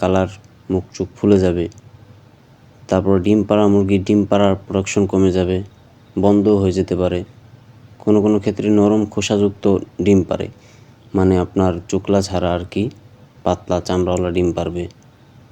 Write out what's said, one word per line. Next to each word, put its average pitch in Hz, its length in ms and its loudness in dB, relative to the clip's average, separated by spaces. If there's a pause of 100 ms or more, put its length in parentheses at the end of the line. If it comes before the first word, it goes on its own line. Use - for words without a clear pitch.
কালার, 95 300 0 (380)
মুখ 92 240 -2
চোখ - 240 -8
ফুলে 101 220 4
যাবে। 87 260 0 (1200)
তারপর 95 360 0
ডিম 104 220 2
পাড়া 104 240 2
মুরগির 98 360 2
ডিম 104 220 2
পাড়ার 101 300 2
প্রোডাকশন 98 500 -4
কমে 95 260 0
যাবে, 92 240 -2 (600)
বন্ধ 101 320 4
হয়ে 98 300 2
যেতে 95 180 -2
পারে। 90 240 -2 (760)
কোনো 107 240 2
কোনো 104 160 2
ক্ষেত্রে 101 320 -4
নরম 104 360 4
খোসাযুক্ত 104 580 -2 (380)
ডিম 98 200 4
পাড়ে, - 240 -6 (680)
মানে 92 240 2
আপনার 90 340 0 (160)
চোকলা 98 340 0
ছাড়া 90 320 -4
আর 87 160 -6
কি, 98 120 -4 (600)
পাতলা 90 380 -4
চামড়াওয়ালা 90 500 -2
ডিম 87 220 0
পারবে। 87 320 -6 (680)